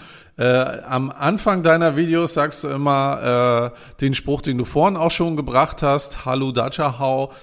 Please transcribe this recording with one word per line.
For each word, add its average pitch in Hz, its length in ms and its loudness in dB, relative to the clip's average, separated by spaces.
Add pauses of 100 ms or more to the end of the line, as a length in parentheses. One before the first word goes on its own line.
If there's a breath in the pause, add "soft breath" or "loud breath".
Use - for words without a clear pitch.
(360 loud breath)
Äh, 120 100 -2
am 127 680 0
Anfang 185 500 0
deiner 165 340 4
Videos 165 380 0
sagst 147 300 -2
du 151 60 -6
immer, 123 1040 0
äh, - 260 -20
den 135 140 2
Spruch, 139 260 -2
den 131 160 -2
du 123 80 -2
vorhin 180 320 2
auch 165 140 2
schon 170 260 -2
gebracht 135 460 0
hast, 139 420 -2
„Hallo 131 260 -2
Dachahao.“ 131 800 -2 (120)